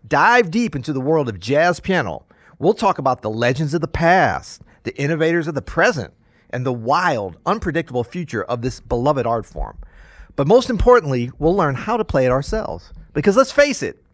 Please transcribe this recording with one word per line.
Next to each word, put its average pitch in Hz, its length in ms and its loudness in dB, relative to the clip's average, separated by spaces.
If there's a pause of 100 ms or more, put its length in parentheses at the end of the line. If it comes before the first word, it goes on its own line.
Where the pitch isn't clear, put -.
dive 202 420 4
deep 226 240 -2
into 143 200 -6
the 135 80 -4
world 147 260 0
of 101 120 -8
jazz 147 420 2
piano. 143 420 -2 (360)
We'll 156 140 2
talk 196 240 0
about 131 240 0
the - 80 -4
legends 123 440 0
of 170 80 -2
the - 80 -6
past, 165 720 0 (220)
the - 120 -10
innovators 160 540 0
of 147 60 -6
the 135 60 -4
present, 170 520 -2 (360)
and 127 160 -6
the 135 60 -2
wild, 120 640 -2 (100)
unpredictable 160 600 -4
future 143 400 -8
of 120 160 -6
this 123 180 -6
beloved 127 480 0
art 113 180 -2
form. 62 320 -12 (600)
But 139 100 0
most 240 220 4
importantly, 165 720 2
we'll 165 160 2
learn 151 200 0
how 220 220 -4
to 214 80 -2
play 131 200 0
it 127 60 2
ourselves. - 600 -6 (180)
Because 190 240 2
let's 262 160 4
face 285 320 2
it - 180 -8 (120)